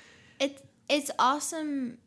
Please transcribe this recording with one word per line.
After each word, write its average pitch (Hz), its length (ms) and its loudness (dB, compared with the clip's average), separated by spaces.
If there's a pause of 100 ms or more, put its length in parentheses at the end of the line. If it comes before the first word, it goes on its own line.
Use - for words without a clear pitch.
(380)
It's, 277 240 -2 (280)
it's 285 280 2
awesome 285 800 0 (100)